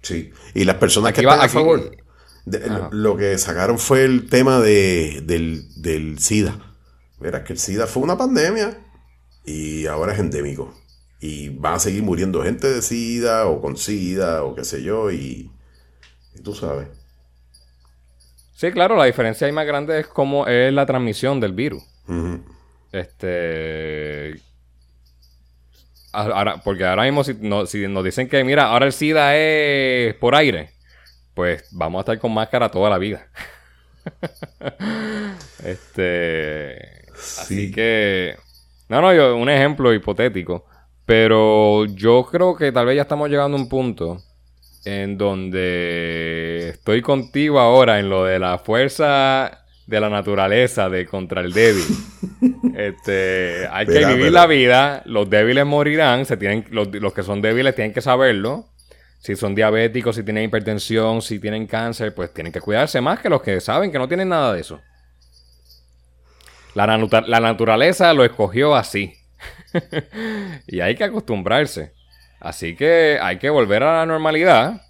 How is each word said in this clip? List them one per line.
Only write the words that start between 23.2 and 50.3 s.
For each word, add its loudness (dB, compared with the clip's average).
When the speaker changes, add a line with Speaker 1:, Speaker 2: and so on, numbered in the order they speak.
Speaker 2:
a-, -6
ahora, -2
porque -4
ahora 2
mismo 0
si -6
no-, -4
si -6
nos -4
dicen -4
que, 2
mira, 2
ahora 2
el 0
sida 2
es 0
por 2
aire, 2
pues -4
vamos -6
a -6
estar -4
con -4
máscara -2
toda 0
la 0
vida. -6
<laughs> -10
Este, -6
así -8
Speaker 1:
Sí. -10
Speaker 2:
que, 0
no, 2
no, 6
yo, 6
un 0
ejemplo 4
hipotético, -2
pero 6
yo 2
creo 2
que 0
tal 2
vez 2
ya 0
estamos -2
llegando 0
a -2
un -6
punto -4
en -6
donde -4
estoy -2
contigo 0
ahora 6
en -2
lo 2
de 0
la -2
fuerza 0
de -2
la 0
naturaleza 0